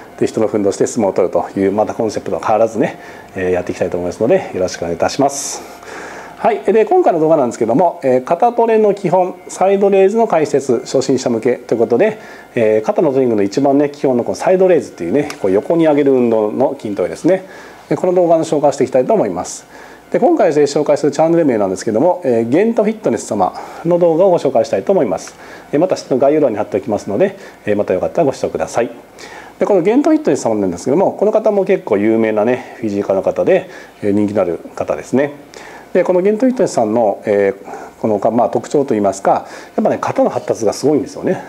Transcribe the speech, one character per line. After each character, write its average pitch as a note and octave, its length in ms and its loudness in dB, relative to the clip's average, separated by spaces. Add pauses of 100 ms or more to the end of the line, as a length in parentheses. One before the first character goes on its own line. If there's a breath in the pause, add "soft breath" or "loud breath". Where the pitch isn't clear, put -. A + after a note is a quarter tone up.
(180 loud breath)
で、 A#2 80 0
人 - 140 -2
の G#2+ 80 0
ふ G#2+ 100 -2
ん G2+ 60 0
ど G2 80 2
し - 40 -6
で A#2+ 120 0
相 G#2+ 180 -2
撲 F#2+ 40 2
を - 20 -4
取 F#2 160 0
る - 40 -6
と - 240 -2
い G2 120 0
う、 - 20 2
ま G#2 160 0
た - 80 -10
コ A#2 100 -4
ン A2 60 -2
セ - 100 -6
プ - 100 -8
ト F#2+ 40 -4
は E2 100 -6
変 A2+ 100 2
わ G#2+ 40 2
ら A2+ 80 4
ず G#2 140 -4
ね、 - 180 -2 (380 loud breath)
え F#2 140 -2
ー、 - 20 -
や F2 80 0
っ F2 40 -6
て - 60 -10
い - 60 -6
き - 20 -16
た G#2 60 -2
い F2+ 60 -4
と F#2 60 -6
思 F2 80 -4
い F2+ 40 -4
ま F2 40 -6
す - 80 -8
の A2 60 0
で、 - 260 0
よ F#2 80 -4
ろ F#2 60 0
し - 100 -6
く - 40 -10
お - 60 -6
願 E2+ 60 -4
い E2+ 40 -6
い - 20 -14
た F#2+ 100 0
し - 120 -6
ま C#3 100 2
す。 - 320 -10 (760 loud breath)
は - 160 0
い。 G3+ 120 -4
で、 A3 200 4
今 F4+ 200 4
回 A3+ 80 4
の E3 80 0
動 D#3 80 2
画 D#3+ 80 4
な C#3+ 80 2
ん A#2+ 60 -2
で - 20 -8
す - 80 -10
け A#2 60 2
ど C#3 100 2
も、 E3+ 260 2
え B2+ 140 2
ー、 B2+ 80 0
肩 G3+ 280 2
ト A#3 140 2
レ A3+ 120 2
の G#3 160 4
基 G3 140 -4
本、 F3+ 280 0 (100)
サ F#3 240 0
イ G3 80 2
ド G3 100 4
レ F#3+ 180 6
イ - 20 6
ズ G#3+ 80 0
の A3+ 100 2
解 E3 220 0
説、 C3 320 0
初 - 200 -2
心 C3 180 0
者 B2+ 120 -2
向 A2+ 100 -2
け A#2+ 180 0
と - 180 -2
い - 0 -
う - 20 -2
こ A2+ 80 2
と A#2 100 2
で、 G#3+ 220 2 (380 loud breath)
え G#2+ 220 4
ー、 A2 40 -2
肩 G#3 200 0
の D3+ 100 2
ト C3+ 80 2
レ - 0 -
ー - 0 -
ニ C3 60 2
ン A#2+ 40 0
グ A2+ 60 0
の G2+ 80 2
一 G2 160 -2
番 C#3 180 2
ね、 D3 100 2
基 C#3+ 120 -12
本 C3 160 2
の A#2 80 0
こ - 60 -6
の F#2+ 40 -2
サ - 160 0
イ F#3 80 4
ド F#3 80 4
レ F3+ 120 4
イ - 20 2
ズ G#2 100 -10
っ - 40 -20
て F2+ 100 -10
い E2 60 -4
う - 20 -2
ね、 C#3+ 160 0 (120)
こ - 60 -4
う F#2+ 60 2
横 G#2+ 240 2
に E3 80 4
上 D#3 100 4
げ D3 80 2
る C#3 100 4
運 B2 160 2
動 A2 220 2
の C3 260 -2
筋 G#2 200 -8
ト F#2 80 0
レ E2+ 40 -4
で E2 60 -6
す - 100 -16
ね。 D3+ 200 0 (440 loud breath)
で、 D#3 80 -2
こ F3+ 120 -2
の F3+ 60 0
動 F3+ 120 4
画 E3 100 4
の D#3+ 60 2
紹 D3 180 -2
介 C#3+ 120 2
し - 40 -6
て - 60 0
い B2 60 0
き - 20 -8
た C3+ 80 2
い B2+ 80 2
と A3+ 80 2
思 F3 100 2
い G#2 60 -2
ま E2+ 140 -6
す。 - 200 -14 (480 loud breath)
で、 - 80 0
今 E4 160 4
回 F#3 180 2
で D3 100 4
紹 D3 200 0
介 D3 140 2
す - 80 0
る C#3 60 2
チ - 80 -4
ャ D#3+ 80 4
ン E3+ 40 2
ネ E3 60 4
ル E3+ 80 4
名 B2 100 2
な G#2 100 2
ん F#2+ 40 0
で F#2 60 -2
す - 100 -8
け A#2+ 40 -2
ど G#2+ 80 0
も、 F3 240 2
え A#2+ 180 2
ー、 A2+ 80 0
ゲ D#3 160 2
ン A3+ 100 0
ト A3 100 2
フ G#3 60 0
ィ - 20 -4
ッ A3 60 -8
ト D#3 120 -2
ネ A2+ 60 0
ス - 100 -6
様 G2 280 -2 (320 loud breath)
の E3+ 120 2
動 E3+ 200 4
画 F#3+ 80 4
を F#3+ 40 6
ご E3+ 60 4
紹 C#3+ 160 0
介 A#2 140 2
し - 20 -14
た A2 80 -2
い G2 80 -4
と - 80 0
思 F3+ 100 4
い B2+ 40 0
ま F#2+ 120 -4
す。 - 160 -14 (380 loud breath)
え C#3+ 60 0
ー、 - 20 2
ま F#3 80 2
た - 80 0
下 - 180 -6
の B2 60 2
概 C#3 140 4
要 D#3 80 2
欄 B2+ 100 2
に - 60 -6
貼 G#2 60 -2
っ - 20 -14
て - 100 -6
お G2 60 0
き - 80 -8
ま G2+ 80 -2
す - 100 -10
の G#2 80 -4
で、 F#3 220 0 (260 loud breath)
え G#2+ 80 -2
ー、 G2 40 0
ま G#2 100 -2
た G2 80 0
よ F2+ 60 0
か E2+ 80 -2
っ - 40 -6
た - 60 -4
ら E3 80 2
ご C3 80 0
視 - 80 -12
聴 F2 80 -2
く - 80 -6
だ E2 100 -4
さ - 140 -2
い。 C3 80 -4 (680 loud breath)
で、 - 60 0
こ G#3+ 100 2
の F#3 60 4
ゲ F#3+ 140 2
ン C#4+ 80 4
ト D#4 80 2
フ D#4 60 4
ィ D4+ 40 0
ッ - 20 -12
ト G3+ 80 0
ネ C#3+ 60 2
ス - 60 -6
様 A2+ 140 0
な G2+ 100 0
ん F2+ 40 -2
で E2+ 60 -6
す - 80 -12
け B2 60 -2
ど C#3+ 80 2
も、 F3+ 140 2
こ - 120 -2
の G#3+ 80 2
方 A3 180 2
も G3 140 2
結 F#3+ 200 0
構 - 120 0
有 A2 220 2
名 A2 140 2
な G#2 120 0
ね、 A#2+ 320 -4
フ A2+ 120 -6
ィ - 20 -
ジ G2+ 120 -2
カ G2 120 0
ル - 20 0
の F#2 60 -2
方 F2+ 240 0
で、 F3+ 240 0 (320 loud breath)
え G#2 80 -2
ー、 - 20 2
人 G#2 160 2
気 G2+ 60 -6
の G#2 80 2
あ - 20 2
る E2+ 140 -4 (160)
方 - 220 -4
で D2+ 60 -12
す - 120 -10
ね。 C#3+ 180 0 (640 loud breath)
で、 F3+ 100 4
こ F3+ 80 0
の F3+ 80 4
ゲ G3 100 2
ン A3 60 0
ト G#3+ 80 0
フ B3+ 80 4
ィ - 20 -2
ッ - 40 -10
ト - 40 2
ネ G#3+ 40 2
ス - 80 -6
さ B2 100 2
ん G#2+ 80 -2
の、 A2 320 0
え G2+ 300 2
ー、 - 480 -16
こ A#2 60 -2
の、 G#2 120 0 (120)
ま A#2 120 2
あ、 G2 60 0
特 - 180 -4
徴 C#3+ 160 2
と B2+ 100 -2
い G#2+ 40 0
い - 20 0
ま G2 140 2
す - 80 -14
か、 - 240 0 (300 loud breath)
や - 40 -2
っ - 20 0
ぱ A3 60 2
ね、 C#4+ 100 0
肩 - 260 -2
の A3+ 40 0
発 - 180 -6
達 A2 200 -2
が F#2+ 80 0
す - 100 -12
ご D3 100 4
い C#3 40 2
ん G2+ 40 -2
で - 60 -8
す - 60 -16
よ - 80 -12
ね。 F#3 260 -2